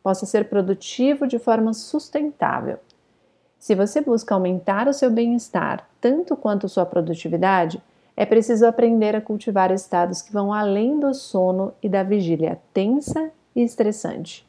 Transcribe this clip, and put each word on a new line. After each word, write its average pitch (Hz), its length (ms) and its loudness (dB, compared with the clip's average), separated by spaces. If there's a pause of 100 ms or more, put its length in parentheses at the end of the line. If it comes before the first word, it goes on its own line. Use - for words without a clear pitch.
possa 190 240 0
ser 208 240 0
produtivo 226 760 0
de 247 120 -2
forma 220 360 2
sustentável. 254 1040 -4 (800)
Se - 160 0
você 208 260 0
busca 233 340 -2
aumentar 190 540 -2
o 285 60 2
seu 269 160 0
bem-estar 233 760 -2 (140)
tanto 302 340 0
quanto 202 340 -2
sua 180 180 0
produtividade, 170 960 0 (340)
é - 80 0
preciso 220 400 4
aprender 226 500 4
a 214 60 0
cultivar 202 500 0
estados 185 520 0
que - 100 -20
vão 202 180 -2
além 208 480 0
do 277 140 0
sono 190 720 -2
e 208 80 -2
da 196 120 0
vigília 170 560 0 (140)
tensa 285 580 -2 (240)
e 247 60 0
estressante. - 880 -4